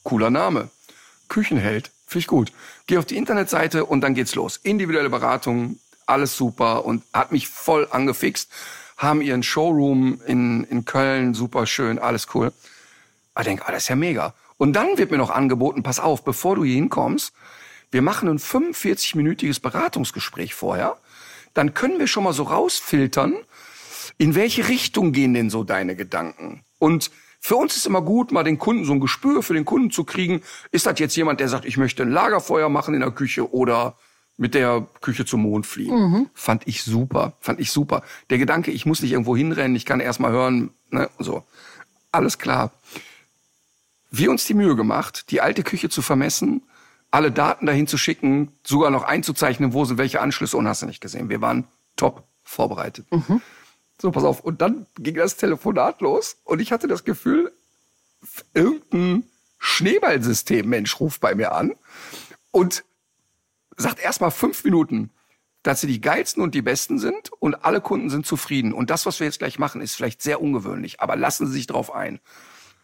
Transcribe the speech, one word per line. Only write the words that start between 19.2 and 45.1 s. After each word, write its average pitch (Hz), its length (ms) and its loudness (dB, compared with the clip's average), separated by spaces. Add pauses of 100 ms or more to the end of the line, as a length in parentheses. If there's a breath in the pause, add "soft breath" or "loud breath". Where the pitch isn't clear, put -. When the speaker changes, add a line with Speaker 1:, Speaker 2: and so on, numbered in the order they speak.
Speaker 1:
Beratungsgespräch - 920 -4
vorher. 92 440 -4 (560 loud breath)
Dann 147 200 2
können 330 260 0
wir 285 80 2
schon 208 160 0
mal 180 100 0
so 143 100 -2
rausfiltern, 143 920 0 (840 loud breath)
in 151 160 4
welche 226 320 2
Richtung 208 460 0
gehen 131 200 4
denn 113 160 2
so 110 140 -2
deine 95 320 -2
Gedanken. 85 680 -8 (140)
Und 160 320 2 (300 soft breath)
für - 160 0
uns 302 200 0
ist - 120 -4
immer 190 160 2
gut, 226 280 2
mal 180 120 2
den 156 160 0
Kunden, 214 260 0
so 143 80 2
ein 139 60 4
Gespür 269 420 2
für - 140 0
den 156 100 0
Kunden 254 240 2
zu - 140 -2
kriegen. 180 400 -2 (280 loud breath)
Ist 170 140 0
das 151 140 0
jetzt 151 160 0
jemand, 156 240 0
der 135 100 0
sagt, 123 160 -4
ich 120 120 -4
möchte 135 260 0
ein 120 80 0
Lagerfeuer 175 580 2
machen 147 240 0
in 143 60 0
der 131 100 0
Küche 127 420 -4
oder 123 460 0 (400 soft breath)
mit 117 160 -2
der 120 340 2 (140)
Küche - 240 -4
zum 113 160 0
Mond 107 240 0
fliegen? 247 300 -4
Speaker 2:
Mhm. 214 380 4
Speaker 1:
Fand - 340 -2
ich - 160 -6
super, 120 580 0
fand - 180 -4
ich 117 120 -4
super. 147 320 0 (260 loud breath)
Der 123 80 4
Gedanke, 156 340 2
ich - 140 -6
muss - 160 2
nicht 120 100 -2
irgendwo 123 240 2
hinrennen, 139 400 2
ich 110 100 -4
kann 131 140 2
erst 123 200 -2
mal 123 120 2
hören, 123 380 2 (220)
ne, 131 180 -2 (100)
so. - 240 -6 (680 loud breath)
Alles - 260 0
klar. 127 340 -2 (1400 loud breath)
Wir 156 180 2
uns 262 160 2
die - 80 0
Mühe 202 220 6
gemacht, 110 560 -2